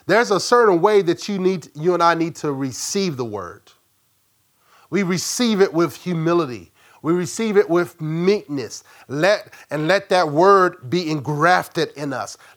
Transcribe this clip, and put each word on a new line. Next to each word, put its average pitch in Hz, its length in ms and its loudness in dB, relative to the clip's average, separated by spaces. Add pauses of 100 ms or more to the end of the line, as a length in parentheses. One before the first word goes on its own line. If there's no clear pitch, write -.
there's 208 240 2
a 190 100 2
certain 220 400 4
way 208 220 4
that 170 260 -2
you 202 100 -4
need, 185 360 -2
you 170 200 0
and 170 80 2
I 170 120 6
need 165 220 -4
to 151 160 -4
receive 139 640 -4
the 127 80 -4
word. 95 480 -12 (1160)
We 185 120 -2
receive 190 580 -2
it 196 120 4
with 165 240 0
humility. 160 760 -4 (300)
We 156 100 -2
receive 185 440 -2
it 208 140 2
with 175 300 -2
meekness. 156 840 -4 (260)
Let, 165 460 -2 (160)
and 151 160 -4
let 196 220 0
that 180 200 2
word 180 600 4
be 165 200 -2
engrafted 151 840 0
in 143 160 -8
us. 110 240 -8 (200)